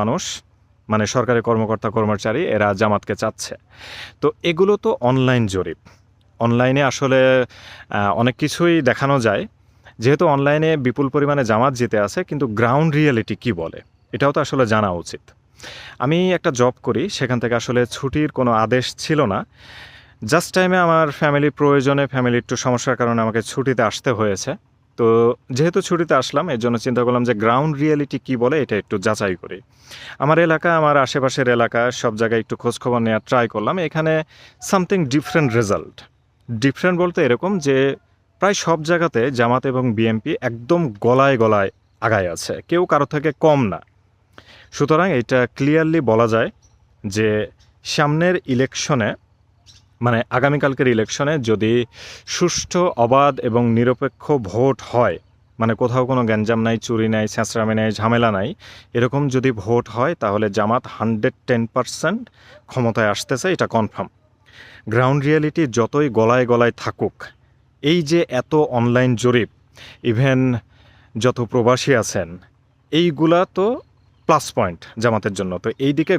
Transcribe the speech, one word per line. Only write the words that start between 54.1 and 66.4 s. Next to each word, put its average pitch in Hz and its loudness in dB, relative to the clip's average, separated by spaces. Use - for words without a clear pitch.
ভোট 123 0
হয়, 113 2
মানে 113 2
কোথাও 127 0
কোনো 127 2
গ্যাঞ্জাম 110 0
নাই, 113 0
চুরি 110 0
নাই, 107 0
ছেঁচড়ামি 110 -2
নাই, 110 0
ঝামেলা 117 2
নাই, 104 -2
এরকম 127 0
যদি 131 2
ভোট 117 0
হয় 143 -2
তাহলে 107 0
জামাত 110 0
হান্ড্রেড 113 -2
টেন 117 2
পার্সেন্ট 165 -4
ক্ষমতায় 117 0
আসতেছে, - -4
এটা 123 0
কনফার্ম। 101 -2
গ্রাউন্ড 127 2
রিয়েলিটি 151 0
যতই 143 0
গলায় 120 4